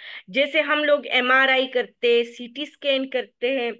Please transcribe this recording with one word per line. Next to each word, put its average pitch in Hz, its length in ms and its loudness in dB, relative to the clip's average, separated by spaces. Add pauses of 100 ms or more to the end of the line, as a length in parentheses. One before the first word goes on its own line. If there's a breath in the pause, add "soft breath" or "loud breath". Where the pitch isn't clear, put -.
(300 loud breath)
जैसे 277 320 0
हम 294 220 0
लोग 285 240 2
एमआरआई 262 600 2
करते, 240 560 0
सीटी 240 420 -10
स्कैन 269 400 -2
करते 247 540 -4
हैं, 240 200 -4